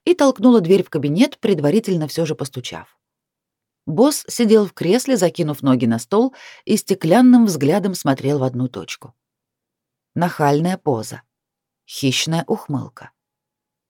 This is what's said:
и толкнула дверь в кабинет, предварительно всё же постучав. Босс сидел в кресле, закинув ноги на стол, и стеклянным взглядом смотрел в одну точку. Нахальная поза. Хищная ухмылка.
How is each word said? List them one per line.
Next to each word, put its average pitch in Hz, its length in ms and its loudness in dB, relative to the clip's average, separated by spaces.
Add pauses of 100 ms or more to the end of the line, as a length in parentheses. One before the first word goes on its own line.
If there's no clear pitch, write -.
и 349 100 2
толкнула 254 460 4
дверь 180 220 2
в - 80 -20
кабинет, 156 480 0
предварительно 170 680 0
всё 165 180 -4
же 151 80 -6
постучав. - 640 -12 (880)
Босс 240 420 0
сидел 214 380 2
в 180 60 -12
кресле, 247 440 0
закинув 165 460 -2
ноги 127 240 2
на 113 120 0
стол, 226 360 -2 (300)
и - 120 0
стеклянным 233 720 4
взглядом 175 480 0
смотрел 139 440 -2
в 127 60 -2
одну 127 240 -4
точку. - 460 -16 (1000)
Нахальная 165 640 0
поза. 117 440 -6 (680)
Хищная 160 580 -4
ухмылка. - 640 -8 (800)